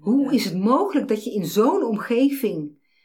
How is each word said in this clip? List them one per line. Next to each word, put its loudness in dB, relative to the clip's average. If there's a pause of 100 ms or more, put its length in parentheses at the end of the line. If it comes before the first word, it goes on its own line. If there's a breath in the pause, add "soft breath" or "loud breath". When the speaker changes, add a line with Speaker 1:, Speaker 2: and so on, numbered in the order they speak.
Speaker 1:
Hoe 0
Speaker 2:
inderdaad. 2
Speaker 1:
is 2
het -4
mogelijk 2
dat -2
je -8
in -4
zo'n 2
omgeving -2 (220)